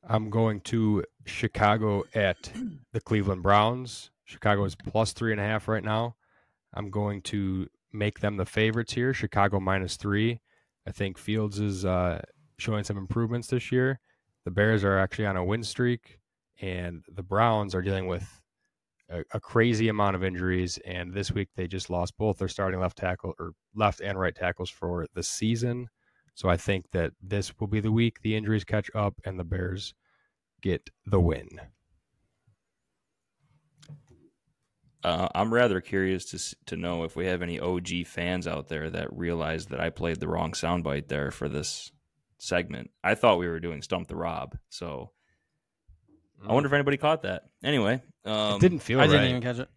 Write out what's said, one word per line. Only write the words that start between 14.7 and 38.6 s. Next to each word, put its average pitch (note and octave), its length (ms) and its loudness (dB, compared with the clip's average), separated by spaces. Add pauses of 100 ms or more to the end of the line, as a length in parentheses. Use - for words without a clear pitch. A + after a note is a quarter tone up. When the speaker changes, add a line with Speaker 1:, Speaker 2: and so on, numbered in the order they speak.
Speaker 1:
are G2 120 6
actually F#2+ 280 2
on G2 100 0
a F2+ 80 0
win G#2+ 200 0
streak, A#2+ 560 -2 (420)
and F2+ 420 -6 (100)
the F#2 80 -10
Browns G2+ 540 2
are F#2 60 2
dealing F#2+ 260 0
with - 340 -6 (680)
a, E2+ 140 -6 (100)
a G#2+ 80 -4
crazy A2+ 480 4
amount G#2 260 2
of F2+ 80 -2
injuries. F#2 640 0
And F2+ 280 -8
this G2+ 180 -4
week G2 240 -2
they F2+ 120 -4
just F2+ 220 -8
lost F2 280 -2
both G#2+ 200 0
their F#2+ 100 -2
starting F#2 320 -2
left F2+ 180 0
tackle, F2+ 400 -4
or E2+ 140 -10 (240)
left G#2 240 2
and F#2+ 180 -6
right F2+ 160 0
tackles, F2+ 360 -4
for F2 440 -4
the E2+ 100 -6
season. A#2+ 680 -2 (440)
So - 140 -2
I F2 80 6
think F#2 360 -2
that E2+ 200 0 (100)
this G2 380 -4
will G#2 80 -4
be G#2+ 140 0
the G#2+ 100 0
week A#2 300 2
the G#2+ 160 0
injuries G#2+ 260 0
catch - 320 -2
up G#2 200 0 (100)
and F#2+ 120 -6
the F2+ 60 -4
Bears F#2 500 -4 (680)
get - 280 -2 (160)
the G2+ 140 4
win. D#2+ 400 0 (3500)
Speaker 2:
Uh, F2 300 2
I'm G#2+ 200 0
rather A#2 260 4
curious F#2+ 460 0
to - 120 -12
s-, - 180 -8 (120)
to - 80 -8
know F2 280 -2
if E2 120 -6
we F2 100 -2
have F2+ 160 0
any F2 180 -4
O F2+ 200 0
G F2 240 -4
fans F2 440 -4
out D2+ 200 -6